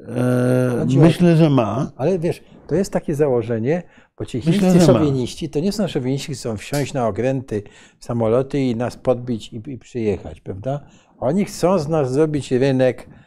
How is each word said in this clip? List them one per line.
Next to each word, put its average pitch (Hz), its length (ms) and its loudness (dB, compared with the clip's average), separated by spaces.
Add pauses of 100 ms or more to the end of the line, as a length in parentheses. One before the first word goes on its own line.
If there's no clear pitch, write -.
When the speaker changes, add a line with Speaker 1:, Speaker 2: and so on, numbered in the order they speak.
Speaker 1:
E, 123 800 0
Speaker 2:
Chodzi 131 200 2
o 143 40 8
Speaker 1:
myślę, 170 340 6
że 160 140 6
ma. 120 460 0
Speaker 2:
Ale 175 220 0
wiesz, 160 240 -4 (240)
to 139 80 -4
jest 190 180 -2
takie 170 220 -4
założenie, 123 680 0 (360)
bo 107 60 -10
ci - 140 -8
Speaker 1:
Myślę, 160 140 2
Speaker 2:
chińscy 185 340 4
Speaker 1:
że 180 60 8
ma. - 60 4
Speaker 2:
szowiniści 143 520 -2
to 147 100 -2
nie 196 120 0
są 202 160 -4
szowiniści, 135 460 -4
chcą 113 220 -6
wsiąść 139 380 -4
na 120 140 0
okręty, 113 540 -2 (360)
w - 60 -20
samoloty 120 560 0
i 127 160 -2
nas 117 200 -6
podbić 120 560 -4
i, 113 140 -12
i 135 120 -14
przyjechać, 104 640 -6
prawda? 120 400 -8 (380)
Oni 165 260 0
chcą 180 340 0
z 147 100 -4
nas 147 240 0
zrobić 147 400 0
rynek, 127 560 0 (180)